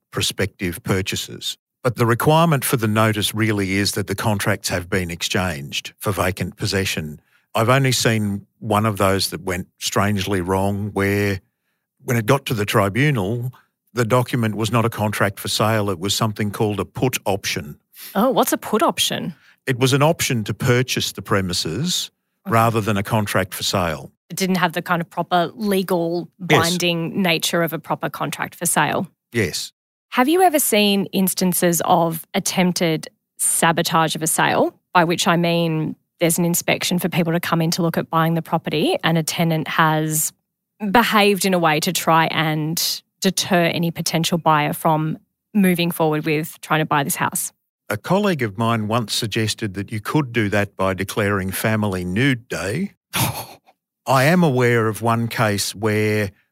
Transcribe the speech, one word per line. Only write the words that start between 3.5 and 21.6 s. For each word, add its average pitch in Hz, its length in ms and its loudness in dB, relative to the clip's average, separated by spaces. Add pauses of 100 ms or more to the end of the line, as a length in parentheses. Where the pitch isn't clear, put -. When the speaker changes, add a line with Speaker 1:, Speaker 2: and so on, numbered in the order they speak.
Speaker 1:
is 98 200 0
that 104 140 -4
the 98 80 -4
contracts 101 540 -2
have 90 200 -4
been 92 200 -2
exchanged 82 880 -4
for 110 140 -4
vacant 90 460 -4
possession. 92 640 -4 (340)
I've 113 140 2
only 131 220 4
seen 107 540 0 (140)
one 104 260 2
of 104 120 0
those 98 320 2
that 82 120 -8
went 92 260 -6 (120)
strangely 98 600 0
wrong, 98 520 0
where 98 480 0 (640)
when 127 140 -2
it 110 80 -2
got 135 220 2
to 139 60 -2
the 104 120 -2
tribunal, 120 840 0 (420)
the 120 120 0
document 120 480 2
was 104 180 -2
not 113 140 2
a 113 60 0
contract - 480 0
for - 80 -8
sale. 107 420 0
It 92 80 -2
was 98 180 -2
something 107 360 -2
called 104 280 -2
a 90 60 -2
put - 400 -2
option. 92 540 -4 (340)
Speaker 2:
Oh, 226 160 2
what's 240 240 2
a 277 40 0
put - 260 -2
option? - 500 -2 (340)
Speaker 1:
It 127 100 0
was 127 160 2
an 135 80 4
option 143 440 0
to 113 80 -4
purchase 123 580 0
the 101 100 -12
premises 95 880 -2 (380)